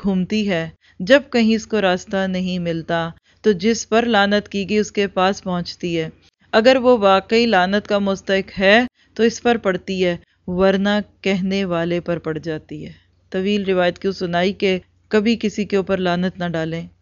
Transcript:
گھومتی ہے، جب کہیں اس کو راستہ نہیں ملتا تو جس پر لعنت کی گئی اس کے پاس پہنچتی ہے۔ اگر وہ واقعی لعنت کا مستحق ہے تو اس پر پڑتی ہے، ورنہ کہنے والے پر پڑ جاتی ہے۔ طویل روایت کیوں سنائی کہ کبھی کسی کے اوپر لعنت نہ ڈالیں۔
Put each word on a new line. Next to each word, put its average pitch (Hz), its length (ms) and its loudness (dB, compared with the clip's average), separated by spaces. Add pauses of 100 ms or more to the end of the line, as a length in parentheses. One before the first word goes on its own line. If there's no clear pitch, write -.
گھومتی 196 460 -2
ہے، 160 200 -4 (300)
جب 247 220 6 (100)
کہیں 226 240 2
اس 220 120 -4
کو 214 140 -2
راستہ 190 460 -2
نہیں 185 320 -4
ملتا 165 500 -4 (320)
تو 214 100 2
جس 208 380 -2
پر 233 160 2
لعنت 208 440 2
کی 196 200 -6
گئی 208 80 0
اس 208 140 0
کے 202 160 -2
پاس 190 360 -2
پہنچتی 175 560 -6
ہے۔ 160 100 -4 (420)
اگر 226 240 6
وہ 247 220 4
واقعی 202 480 2
لعنت 196 420 2
کا 202 120 0
مستحق 196 600 -2
ہے 208 240 6 (300)
تو 220 100 0
اس 226 180 0
پر 240 160 2
پڑتی 185 480 -2
ہے، 175 120 0 (300)
ورنہ 190 420 2 (320)
کہنے 196 440 -2
والے 175 340 -2
پر 170 200 -4
پڑ 156 180 -6
جاتی 156 480 -10
ہے۔ 165 60 -16 (380)
طویل 196 360 -2
روایت 180 340 0
کیوں 196 140 -4
سنائی 180 400 -2
کہ 185 260 -2 (280)
کبھی 214 340 0
کسی 208 240 -4
کے 202 100 -4
اوپر 190 220 -2
لعنت 180 420 -2
نہ 175 80 -4
ڈالیں۔ 165 400 -6 (140)